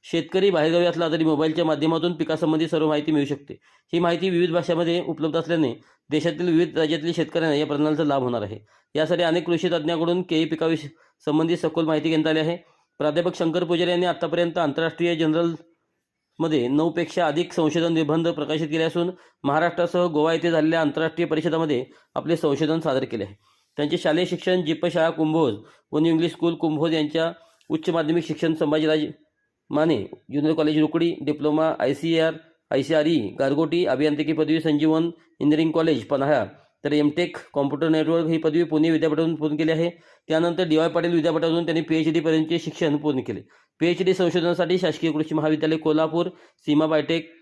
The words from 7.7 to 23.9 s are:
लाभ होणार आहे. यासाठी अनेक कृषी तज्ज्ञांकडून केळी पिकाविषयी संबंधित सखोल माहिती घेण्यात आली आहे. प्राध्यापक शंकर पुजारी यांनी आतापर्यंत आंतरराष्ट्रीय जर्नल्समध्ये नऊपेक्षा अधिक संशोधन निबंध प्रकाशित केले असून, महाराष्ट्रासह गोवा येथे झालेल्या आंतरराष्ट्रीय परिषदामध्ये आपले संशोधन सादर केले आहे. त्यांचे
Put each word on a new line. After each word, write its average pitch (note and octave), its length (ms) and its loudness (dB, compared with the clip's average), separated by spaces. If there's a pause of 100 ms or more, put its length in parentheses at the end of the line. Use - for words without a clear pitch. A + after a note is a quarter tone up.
लाभ C#3 180 0
होणार A#2+ 200 -2
आहे. G#2 180 -8 (360)
यासाठी E3 280 0
अनेक E3 220 0
कृषी E3+ 240 0
तज्ज्ञांकडून E3+ 520 0
केळी E3 240 0
पिकाविषयी D#3+ 440 -2 (360)
संबंधित D#3+ 320 2
सखोल E3 280 -2
माहिती D#3 240 0
घेण्यात D#3 180 2
आली D#3 120 2
आहे. E3 180 -2 (400)
प्राध्यापक E3 380 0
शंकर E3+ 280 0
पुजारी E3+ 260 0
यांनी F3 160 0
आतापर्यंत E3+ 520 -2
आंतरराष्ट्रीय E3 580 -2
जर्नल्समध्ये D#3 1500 -4
नऊपेक्षा E3 600 0
अधिक D#3+ 260 -2
संशोधन E3 400 2
निबंध D#3+ 340 0
प्रकाशित D#3 400 -4
केले D#3+ 160 -2
असून, E3+ 280 -2 (320)
महाराष्ट्रासह E3+ 640 0
गोवा D#3+ 280 2
येथे E3 180 0
झालेल्या D#3+ 300 2
आंतरराष्ट्रीय D#3+ 460 -2
परिषदामध्ये D#3 580 0 (300)
आपले D3 220 0
संशोधन D#3+ 420 0
सादर C3+ 240 0
केले A2+ 200 -6
आहे. - 120 -12 (420)
त्यांचे D3 200 -2